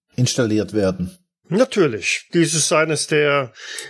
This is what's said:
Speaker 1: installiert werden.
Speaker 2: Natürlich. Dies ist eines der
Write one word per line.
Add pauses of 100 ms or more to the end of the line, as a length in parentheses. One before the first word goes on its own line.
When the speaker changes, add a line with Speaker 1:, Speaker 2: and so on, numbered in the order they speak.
(180)
Speaker 1:
installiert
werden. (320)
Speaker 2:
Natürlich.
Dies
ist
eines
der (380)